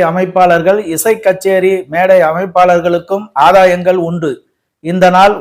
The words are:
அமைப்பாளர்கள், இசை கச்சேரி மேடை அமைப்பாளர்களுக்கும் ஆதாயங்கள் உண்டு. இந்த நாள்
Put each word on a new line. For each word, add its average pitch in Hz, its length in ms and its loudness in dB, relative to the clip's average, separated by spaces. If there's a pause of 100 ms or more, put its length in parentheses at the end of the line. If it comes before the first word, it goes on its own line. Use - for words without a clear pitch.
அமைப்பாளர்கள், 180 720 0 (160)
இசை 220 240 -2
கச்சேரி 190 560 -2 (180)
மேடை 185 280 2 (100)
அமைப்பாளர்களுக்கும் 180 960 -2 (180)
ஆதாயங்கள் 185 640 2
உண்டு. 165 220 -6 (520)
இந்த 180 220 -2 (100)
நாள் 202 260 4